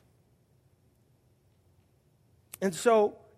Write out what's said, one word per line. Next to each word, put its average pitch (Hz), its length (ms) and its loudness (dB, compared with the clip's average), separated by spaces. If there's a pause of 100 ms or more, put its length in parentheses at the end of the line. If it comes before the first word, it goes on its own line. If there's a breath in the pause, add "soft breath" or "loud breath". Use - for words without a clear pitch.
(2500)
And 190 120 -4
so 214 440 0 (200)